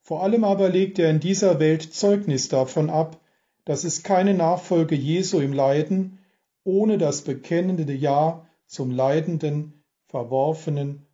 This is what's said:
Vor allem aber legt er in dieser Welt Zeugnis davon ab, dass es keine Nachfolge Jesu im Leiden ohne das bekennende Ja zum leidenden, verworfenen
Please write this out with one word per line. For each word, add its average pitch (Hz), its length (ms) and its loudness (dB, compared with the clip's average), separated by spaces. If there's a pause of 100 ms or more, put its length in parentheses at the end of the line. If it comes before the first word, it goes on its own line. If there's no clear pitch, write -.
Vor 160 220 -8
allem 220 220 2
aber 196 240 2
legt 190 300 2
er 160 120 4
in 156 100 2
dieser 180 400 2
Welt 156 220 2
Zeugnis 202 680 0
davon 139 420 0
ab, 156 300 -2 (440)
dass 147 200 -4
es 160 180 -6
keine 196 320 2
Nachfolge 170 600 0
Jesu 160 460 0
im 139 120 -2
Leiden 156 680 0 (440)
ohne 202 360 2
das 147 240 -2
bekennende 165 720 -2
Ja 147 520 0 (200)
zum 127 260 -6
leidenden, 151 920 -2 (240)
verworfenen 143 1080 -4